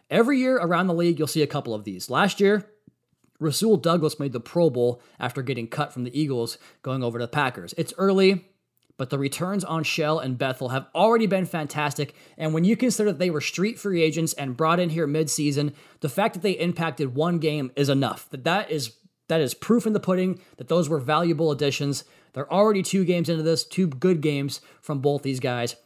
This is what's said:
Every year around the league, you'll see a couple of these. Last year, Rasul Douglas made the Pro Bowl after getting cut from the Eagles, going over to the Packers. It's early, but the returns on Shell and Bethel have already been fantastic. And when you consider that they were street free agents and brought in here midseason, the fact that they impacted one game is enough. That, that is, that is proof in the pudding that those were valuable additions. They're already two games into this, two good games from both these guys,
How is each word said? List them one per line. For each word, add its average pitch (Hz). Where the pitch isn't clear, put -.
Every 233
year 254
around 175
the 175
league, 170
you'll 151
see 160
a 143
couple 127
of 104
these. 95
Last 180
year, 202
Rasul 180
Douglas 160
made 139
the 120
Pro 170
Bowl 120
after 127
getting 120
cut 147
from 123
the 123
Eagles, 131
going 131
over 117
to 120
the 113
Packers. 120
It's -
early, 190
but 131
the 143
returns 165
on 160
Shell 156
and 127
Bethel 131
have 131
already 226
been 185
fantastic. 147
And 156
when 165
you 226
consider 214
that 143
they 180
were 147
street 214
free 185
agents 160
and 135
brought 160
in 175
here 160
midseason, 147
the 151
fact 214
that 170
they 202
impacted 160
one 165
game 151
is 143
enough. 135
That, 131
that 180
is, 131
that 165
is 127
proof 226
in 220
the 202
pudding 185
that -
those 165
were 151
valuable 156
additions. 143
They're 143
already 202
two 190
games 170
into 160
this, 160
two 185
good 156
games 143
from 143
both 143
these 135
guys, 123